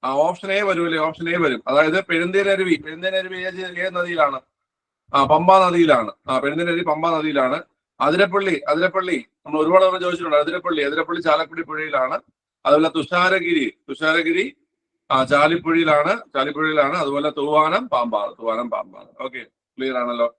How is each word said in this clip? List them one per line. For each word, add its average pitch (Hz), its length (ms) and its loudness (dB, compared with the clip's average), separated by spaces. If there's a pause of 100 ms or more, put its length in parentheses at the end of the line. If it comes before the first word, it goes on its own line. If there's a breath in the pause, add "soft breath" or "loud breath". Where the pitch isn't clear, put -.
ആ, 131 40 -4 (160)
ഓപ്ഷൻ 180 320 -4
എ - 20 2 (100)
വരും 170 180 0
അല്ലേ? 165 200 -2
ഓപ്ഷൻ 160 260 -8
എ 175 120 -2
വരും. 127 240 -2
അതായത് 156 300 4 (100)
പെരുന്തേനരുവി, 185 640 0 (100)
പെരുന്തേനരുവി 185 640 -6
ഏത്, 185 120 -10 (240)
ഏത് 185 140 -4
നദിയിലാണ്? 160 420 0 (760)
ആ, 139 40 4 (140)
പമ്പാ 175 220 6 (100)
നദിയിലാണ്. 165 460 4 (180)
ആ, 131 140 2
പെരുന്തേനരുവി 170 480 -2
പമ്പാ 156 260 -2
നദിയിലാണ്. 143 420 0 (480)
അതിരപ്പള്ളി, 185 480 0 (160)
അതിരപ്പള്ളി 180 460 -2 (260)
നമ്മൾ 147 200 -8
ഒരുപാട് 180 220 4
തവണ 185 200 0
ചോദിച്ചിട്ടുണ്ട്. 170 380 0
അതിരപ്പള്ളി, 156 460 -4
അതിരപ്പള്ളി 165 380 -4
ചാലക്കുടി 160 420 -2
പുഴയിലാണ്. 156 480 -4 (500)
അതുപോലെ 156 300 4
തുഷാരഗിരി, 175 720 0 (220)
തുഷാരഗിരി, 160 560 0 (680)
ആ, - 20 2 (160)
ചാലിപ്പുഴയിലാണ്, 156 800 2 (220)
ചാലിപ്പുഴയിലാണ്. 147 720 0
അതുപോലെ 143 340 -2
തൂവാനം 156 460 2 (100)
പാമ്പാണ്, 110 460 -2
തൂവാനം 113 340 -4
പാമ്പാണ്. 101 360 -12 (160)
ഓക്കെ, 127 160 -12 (360)
ക്ലിയർ 131 240 -4
ആണല്ലോ. 120 260 -2 (120)